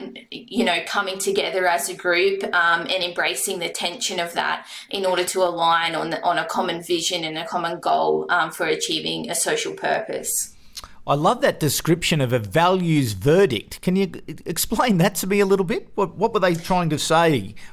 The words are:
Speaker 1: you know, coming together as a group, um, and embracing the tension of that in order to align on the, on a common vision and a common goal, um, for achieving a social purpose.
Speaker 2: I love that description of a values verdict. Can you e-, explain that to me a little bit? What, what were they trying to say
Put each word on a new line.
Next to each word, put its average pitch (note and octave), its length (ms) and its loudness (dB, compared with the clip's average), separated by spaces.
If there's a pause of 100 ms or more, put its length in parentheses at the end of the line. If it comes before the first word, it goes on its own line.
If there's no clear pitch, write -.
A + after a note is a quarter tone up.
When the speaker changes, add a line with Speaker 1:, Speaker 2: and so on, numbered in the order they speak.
(300)
Speaker 1:
you - 320 -4
know, E3+ 240 0
coming F#3+ 300 -2
together F#3 500 0
as F3 220 0
a F3+ 60 -8
group, F3+ 500 2
um, E3+ 380 2
and F3+ 200 -2
embracing F3 560 -2
the E3+ 120 -4
tension F#3 500 -4
of E3+ 140 -4
that D#3 320 -2 (240)
in G3 160 -2
order F3+ 180 2
to F#3 180 0
align E3 520 2
on D#3+ 160 -2
the, - 120 -6
on F3 140 2
a D#3+ 80 0
common F3 380 -4
vision E3+ 420 -2
and D#3+ 140 -6
a D#3+ 80 -6
common F3 340 -4
goal, D#3 480 2
um, E3 220 2
for E3+ 160 -4
achieving D#3+ 640 -2
a F3 40 -4
social D#3+ 380 -2
purpose. - 840 -4 (520)
Speaker 2:
I C#3 80 2
love F#3+ 260 2
that - 180 2
description D#3+ 640 2
of B2 140 0
a B2+ 40 2
values D3+ 760 2
verdict. C#3 680 2
Can F#3 160 0
you G3 160 0 (140)
e-, D#3+ 180 -10
explain - 540 0
that G3 160 4
to - 120 -4
me G3+ 140 2
a G3+ 60 4
little F#3+ 180 4
bit? A#3 300 -4
What, F#3 220 -2
what G3+ 180 0
were G#3 60 4
they F3+ 140 4
trying F3 360 0
to D3+ 80 0
say D#3 560 4 (180)